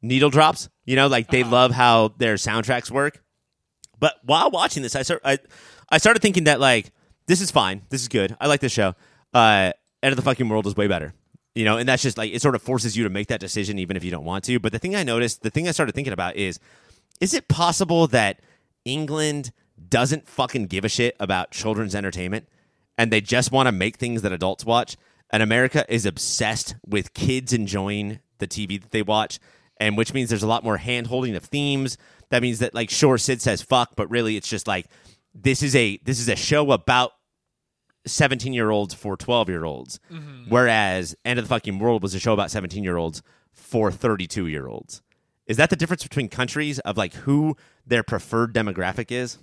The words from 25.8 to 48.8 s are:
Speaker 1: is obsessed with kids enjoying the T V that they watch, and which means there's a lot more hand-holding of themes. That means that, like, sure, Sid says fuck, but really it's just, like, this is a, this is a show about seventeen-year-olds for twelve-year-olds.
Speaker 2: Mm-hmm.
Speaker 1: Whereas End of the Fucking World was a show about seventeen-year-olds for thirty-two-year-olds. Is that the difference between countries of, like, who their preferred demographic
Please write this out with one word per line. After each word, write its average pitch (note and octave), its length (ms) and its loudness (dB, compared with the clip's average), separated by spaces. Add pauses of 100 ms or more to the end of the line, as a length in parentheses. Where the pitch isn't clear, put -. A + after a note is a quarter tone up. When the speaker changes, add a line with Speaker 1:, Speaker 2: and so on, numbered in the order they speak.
Speaker 1:
is A2 180 -2
obsessed - 680 -4 (120)
with G2 280 -4
kids B2+ 380 -2
enjoying G2+ 680 -4 (180)
the G2 80 -6
T G#2 200 -8
V G2 120 -6
that - 120 -16
they A2 120 0
watch, G#2+ 360 0 (380)
and G#2+ 200 0
which A2+ 180 0
means B2+ 160 -2
there's G#2+ 120 0
a A2 60 0
lot A2+ 160 0
more G#2+ 140 0
hand-holding A#2+ 580 -4
of D#2+ 80 -10
themes. C#3 540 -2 (320)
That B2 120 2
means A#2+ 180 -2
that, - 140 -4
like, A2+ 160 -4
sure, C3 280 4
Sid B2 240 -2
says G#2 200 0
fuck, B2 340 0
but G2 140 -4
really A2+ 260 0
it's F#2+ 120 -8
just, - 180 -6
like, F#2+ 200 -4 (480)
this C3+ 280 0
is C#3 140 0
a, G#2+ 280 2
this C3 160 -2
is A#2+ 80 -2
a G2+ 80 0
show D3 360 2
about B2 400 2 (920)
seventeen-year-olds A#2 880 0
for G2 220 -8
twelve-year-olds. E2+ 840 -4 (100)
Speaker 2:
Mm-hmm. D3 380 -18
Speaker 1:
Whereas G#2 680 2 (100)
End B2 140 -2
of A2+ 60 -4
the G2+ 40 -10
Fucking G#2+ 300 -2
World A2 240 2
was F#2+ 120 -4
a F#2+ 60 -4
show A2+ 120 0
about G2+ 180 0
seventeen-year-olds F2 720 -6 (300)
for A2 400 -2
thirty-two-year-olds. E2+ 1120 -6 (440)
Is A2 100 -2
that D3+ 140 4
the F#3 60 2
difference E3 260 -2
between C3 260 -6
countries C#3+ 520 -4
of, G2 160 -6
like, F#2+ 180 -2
who D3 420 0 (300)
their A#2+ 160 2
preferred A2+ 520 -2
demographic G2 560 -4